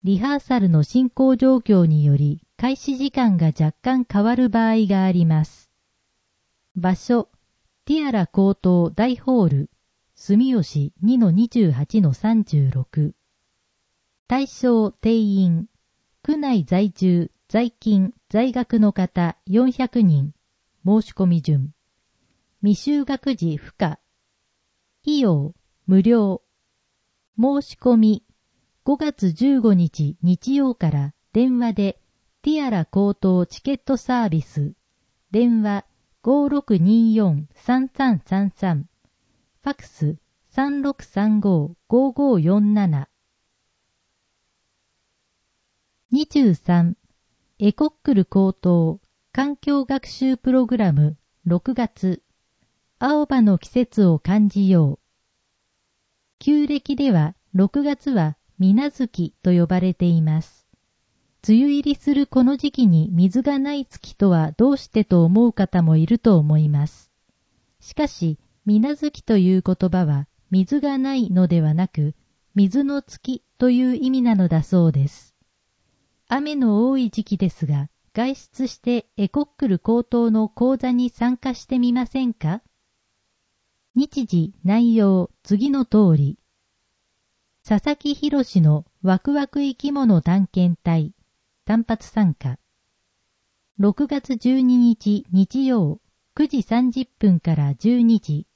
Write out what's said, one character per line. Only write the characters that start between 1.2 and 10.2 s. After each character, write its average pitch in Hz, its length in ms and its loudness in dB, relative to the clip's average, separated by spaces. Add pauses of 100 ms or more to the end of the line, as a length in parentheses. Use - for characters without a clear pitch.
状 262 200 2
況 196 280 2
に 151 200 2
よ 143 100 4
り 147 300 -2 (100)
開 254 200 -4
始 269 220 -8
時 277 120 -4
間 233 260 0
が 160 120 2
若 156 240 0 (100)
干 254 280 -2
変 202 140 0
わ 233 120 0
る 247 140 0
場 226 200 0
合 220 120 2
が 190 240 0
あ 185 60 0
り 175 140 2
ま 156 200 2
す。 - 260 -20 (1040)
場 180 200 -2
所、 240 340 -2 (560)
テ 285 100 -2
ィ 302 120 -2
ア 269 40 -4
ラ 202 160 -2
高 196 260 0
等 175 380 0
大 247 240 -2
ホ 240 300 0
ー 160 40 2
ル、 139 200 -2 (460)
住 240 460 0